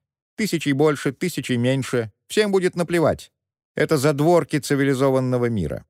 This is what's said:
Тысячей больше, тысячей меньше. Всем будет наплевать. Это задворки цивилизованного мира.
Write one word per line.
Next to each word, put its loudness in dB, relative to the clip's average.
Тысячей -2
больше, 0
тысячей -4
меньше. -2
Всем 0
будет 0
наплевать. 0
Это 0
задворки 2
цивилизованного 0
мира. -4